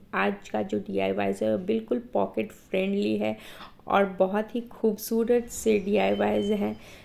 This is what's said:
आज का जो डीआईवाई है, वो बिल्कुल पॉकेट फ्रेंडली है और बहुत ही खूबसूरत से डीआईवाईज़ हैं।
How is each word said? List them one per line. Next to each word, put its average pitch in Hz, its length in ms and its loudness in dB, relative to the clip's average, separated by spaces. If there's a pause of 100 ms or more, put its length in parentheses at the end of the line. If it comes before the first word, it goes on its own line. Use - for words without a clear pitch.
(140)
आज 196 360 -2
का 214 120 -2
जो 208 180 -2
डीआईवाई 190 640 0
है, 110 100 2
वो 107 60 2
बिल्कुल 226 440 -2 (120)
पॉकेट 202 380 0
फ्रेंडली 202 680 0
है 214 200 -2 (500)
और 196 180 6
बहुत 190 500 0
ही 240 60 -4
खूबसूरत 233 880 0
से 214 320 2
डीआईवाईज़ 202 760 2
हैं। 214 240 -2 (280)